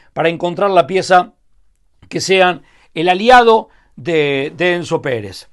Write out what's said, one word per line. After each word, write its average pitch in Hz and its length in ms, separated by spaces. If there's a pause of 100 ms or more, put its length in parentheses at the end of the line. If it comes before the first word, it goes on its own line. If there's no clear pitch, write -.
(120)
para 160 160
encontrar 175 420
la 175 160
pieza 180 460 (800)
que 170 100
sean 180 440 (280)
el 165 160
aliado 226 640 (260)
de, 147 580
de 175 200
Enzo 165 260
Pérez. 110 520